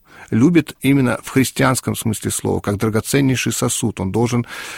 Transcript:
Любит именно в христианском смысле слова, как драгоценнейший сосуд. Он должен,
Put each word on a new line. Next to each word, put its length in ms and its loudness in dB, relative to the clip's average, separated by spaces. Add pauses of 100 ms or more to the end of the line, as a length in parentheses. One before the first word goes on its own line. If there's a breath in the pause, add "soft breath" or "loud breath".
(300 loud breath)
Любит 500 4
именно 420 2
в 60 -14
христианском 640 0
смысле 380 -4
слова, 260 -2
как 200 -2
драгоценнейший 720 0
сосуд. 480 -2
Он 100 -2
должен, 340 0 (340 loud breath)